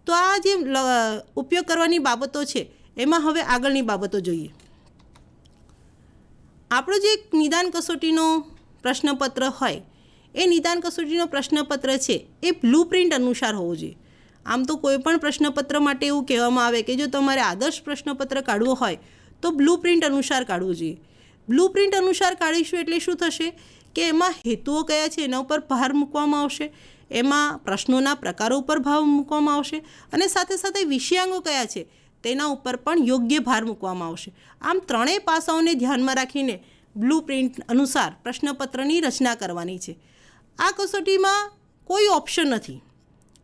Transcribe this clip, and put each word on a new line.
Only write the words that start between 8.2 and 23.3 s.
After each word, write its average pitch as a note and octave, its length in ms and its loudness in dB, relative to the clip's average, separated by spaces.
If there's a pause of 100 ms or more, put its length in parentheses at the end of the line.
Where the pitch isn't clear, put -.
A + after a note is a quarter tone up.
પ્રશ્નપત્ર C4 640 -2
હોય, A#3 360 -2 (540)
એ F#4 100 0
નિદાન E4+ 340 2
કસોટીનો E4+ 460 -2
પ્રશ્નપત્ર C#4 720 -2
છે A3 300 -2 (160)
એ F4 80 2
બ્લુપ્રિન્ટ E4+ 600 4
અનુસાર B3 420 0
હોવો F3 200 -4
જોઈએ. D#3+ 200 -10 (500)
આમ B3+ 180 -2
તો D4+ 120 -2
કોઈ C#4 220 2
પણ D#4+ 200 2
પ્રશ્નપત્ર D4 600 0
માટે C#4+ 280 0
એવું C#4+ 180 0
કહેવામાં A#3+ 400 2
આવે A#3 160 2
કે A#3+ 140 -2
જો C#4+ 120 -2
તમારે C4+ 340 0
આદર્શ G#3+ 400 -2
પ્રશ્નપત્ર C#4 600 -6
કાઢવો A#3+ 320 0
હોય A#3 240 -2 (440)
તો E4+ 100 0
બ્લુપ્રિન્ટ E4+ 540 4
અનુસાર C#4 380 0
કાઢવું F#3 320 -2
જોઈએ. E3 220 -6 (520)
બ્લુપ્રિન્ટ F#4+ 460 4
અનુસાર F#4 380 2
કાઢીશું E4+ 460 0
એટલે E4 200 -2
શું F4 160 -2
થશે E4 340 -2 (460)